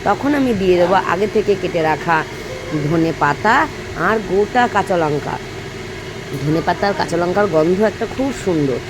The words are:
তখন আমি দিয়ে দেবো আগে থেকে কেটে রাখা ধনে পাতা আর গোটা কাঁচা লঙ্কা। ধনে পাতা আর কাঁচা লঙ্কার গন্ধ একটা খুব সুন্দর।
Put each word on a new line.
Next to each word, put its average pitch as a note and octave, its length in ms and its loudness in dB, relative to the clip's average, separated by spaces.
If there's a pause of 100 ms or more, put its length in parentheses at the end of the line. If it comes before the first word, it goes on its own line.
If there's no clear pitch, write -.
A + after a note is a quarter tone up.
তখন G#3 340 0
আমি C4 140 2 (100)
দিয়ে F3+ 180 4
দেবো F3 140 4 (180)
আগে F#3+ 220 0
থেকে G3+ 260 2
কেটে E3+ 200 -2 (100)
রাখা D#3+ 260 2 (720)
ধনে E3 340 2
পাতা E3 340 2 (520)
আর A3 100 2 (140)
গোটা G#3 320 2 (120)
কাঁচা F#3+ 280 2
লঙ্কা। D3 320 -2 (1080)
ধনে D#3 240 2
পাতা F3 220 0
আর G3 120 0
কাঁচা E3+ 220 -2
লঙ্কার F#3 320 2
গন্ধ E3+ 240 4 (120)
একটা A3 240 -6
খুব C4+ 160 -2 (140)
সুন্দর। D3 340 2 (120)